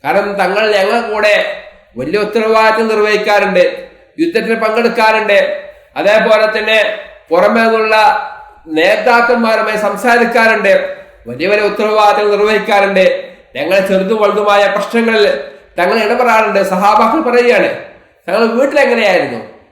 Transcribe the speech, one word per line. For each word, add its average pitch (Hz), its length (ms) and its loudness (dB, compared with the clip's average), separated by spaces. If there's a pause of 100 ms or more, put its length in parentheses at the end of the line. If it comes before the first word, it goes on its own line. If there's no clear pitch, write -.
കാരണം 196 280 -2
തങ്ങൾ 202 440 -2
ഞങ്ങൾ 214 380 -2
കൂടെ 208 480 0 (340)
വലിയ 151 220 -4
ഉത്തരവാദിത്വം 220 720 0
നിർവഹിക്കാറുണ്ട്, 208 1000 0 (300)
യുദ്ധത്തിൽ 294 360 -2
പങ്കെടുക്കാറുണ്ട്, 220 1120 0 (280)
അതേപോലെ 214 640 2
തന്നെ 214 400 -2 (300)
പുറമേ 208 340 2
നിന്നുള്ള 220 640 2 (400)
നേതാക്കന്മാരുമായി 220 1080 0
സംസാരിക്കാറുണ്ട്, 220 1200 0 (300)
വലിയ 127 200 -6
വലിയ 208 180 0
ഉത്തരവാദിത്തങ്ങൾ 208 640 2
നിർവഹിക്കാറുണ്ട്, 196 1040 0 (220)
ഞങ്ങൾ 175 240 0
ചെറുതും 190 420 0
വലുതുമായ 202 540 2
പ്രശ്നങ്ങളിൽ 226 640 0 (380)
തങ്ങൾ 208 260 0
ഇടപെടാറുണ്ട്. 220 580 0
സഹാബാക്കൾ 214 680 0
പറയുകയാണ്, 233 480 2 (500)
"തങ്ങൾ 220 180 0
വീട്ടിൽ 277 340 0
എങ്ങനെയായിരുന്നു? 185 640 0 (280)